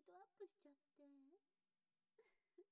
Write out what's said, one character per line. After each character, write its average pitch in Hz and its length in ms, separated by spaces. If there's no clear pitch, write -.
ト 349 140
ア 381 40
ッ 415 40
プ 392 100
し - 140
ち 294 80
ゃ 285 40
っ 285 40
て。 285 120
<laughs> - 540